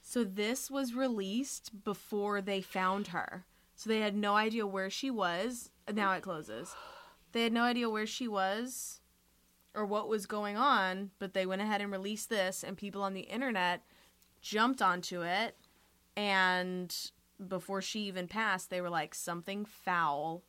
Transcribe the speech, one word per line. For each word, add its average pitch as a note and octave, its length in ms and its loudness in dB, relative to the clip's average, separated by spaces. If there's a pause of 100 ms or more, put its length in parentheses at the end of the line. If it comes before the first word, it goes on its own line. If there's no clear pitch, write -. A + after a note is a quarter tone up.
(120)
So A#3+ 120 2
this G#3 480 -2
was C4+ 240 -2
released A3+ 880 -2
before G3+ 580 0
they F#3+ 200 -2
found F#3+ 480 0
her. E3+ 360 -4 (300)
So G#3+ 160 -4
they A3 80 4
had G#3 160 0
no G#3 180 2
idea A3 320 2
where F#3+ 240 -2
she C4+ 220 -4
was. G#3 580 -2 (240)
Now G3+ 200 2
it E3 100 -2
closes. D3+ 500 -8 (580)
They A3+ 120 2
had A3+ 100 4
no A#3 80 4
idea A#3+ 300 4
where G#3+ 160 0
she A#3+ 200 -4
was G#3 720 -2 (760)
or G#3+ 100 0
what G#3 240 0
was G#3 160 0
going G#3 320 -2
on, G3 640 4
but F#3+ 160 -6
they F#3+ 100 4
went F#3+ 160 0
ahead G#3+ 180 2
and G3+ 120 -2
released G#3 400 -4
this, F#3 320 0
and F#3 120 -6
people G3 280 -4
on F#3+ 100 0
the F#3+ 80 -6
internet G3 600 0 (580)
jumped A#3 400 2
onto F3+ 400 2
it, F#3+ 340 0 (600)
and F#3 960 2 (360)
before F#3+ 320 -4
she G#3+ 200 -4
even F#3 280 -4
passed, G3+ 440 0
they F3+ 100 -2
were F3 80 -2
like, D#3+ 240 -2
"Something F#3 500 -6
foul E3 840 0